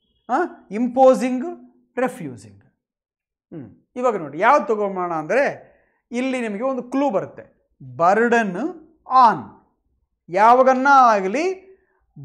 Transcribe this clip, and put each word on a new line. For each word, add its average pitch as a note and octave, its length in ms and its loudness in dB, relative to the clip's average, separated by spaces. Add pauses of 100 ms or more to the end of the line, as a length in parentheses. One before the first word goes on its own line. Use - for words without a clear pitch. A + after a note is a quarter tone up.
(300)
ಆ? A#3+ 40 -2 (360)
ಇಂಪೋಸಿಂಗ್, B3 760 2 (540)
ರೆಫ್ಯೂಸಿಂಗ್. A#2 640 -10 (920)
ಹ್ಮ್. B2 220 -18 (200)
ಇವಾಗ B3 200 -2
ನೋಡಿ, D3+ 220 -12
ಯಾವ್ದು A#3 280 2
ತಗೊಂಬೋಣ G3 460 -4
ಅಂದ್ರೆ, E3 640 -4 (360)
ಇಲ್ಲಿ B3+ 300 -4
ನಿಮಗೆ G#3+ 220 -8
ಒಂದು C4 200 -6
ಕ್ಲೂ C4+ 280 -4
ಬರುತ್ತೆ. - 640 -10 (240)
ಬರ್ಡನ್ A3 1000 -2 (120)
ಆನ್. G#3+ 560 2 (640)
ಯಾವಾಗನ್ನ B3 640 4
ಆಗಲಿ B3+ 720 2 (600)